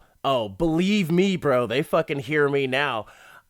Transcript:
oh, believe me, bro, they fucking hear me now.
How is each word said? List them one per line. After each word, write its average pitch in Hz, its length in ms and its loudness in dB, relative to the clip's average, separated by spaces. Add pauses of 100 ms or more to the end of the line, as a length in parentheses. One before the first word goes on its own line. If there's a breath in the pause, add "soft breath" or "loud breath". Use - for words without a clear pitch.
(240 soft breath)
oh, 123 260 0
believe 170 640 0
me, 185 240 2
bro, 127 320 0
they 127 160 -2
fucking 160 360 -2
hear 143 300 0
me 139 180 0
now. 127 380 -2 (440 loud breath)